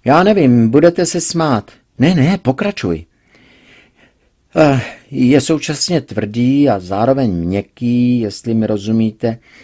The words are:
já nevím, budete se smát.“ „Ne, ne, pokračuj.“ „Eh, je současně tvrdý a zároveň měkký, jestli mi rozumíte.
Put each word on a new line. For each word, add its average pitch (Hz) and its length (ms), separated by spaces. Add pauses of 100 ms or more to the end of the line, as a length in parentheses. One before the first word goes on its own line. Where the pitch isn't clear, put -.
já 151 180
nevím, 131 460
budete 170 360
se 170 160
smát.“ 147 500 (280)
„Ne, 165 160
ne, 165 220
pokračuj.“ 127 680 (1500)
„Eh, 143 260 (300)
je 135 300
současně 156 600
tvrdý 120 680
a 101 100
zároveň 110 520
měkký, 120 880
jestli 113 340
mi 110 140
rozumíte. 110 720 (240)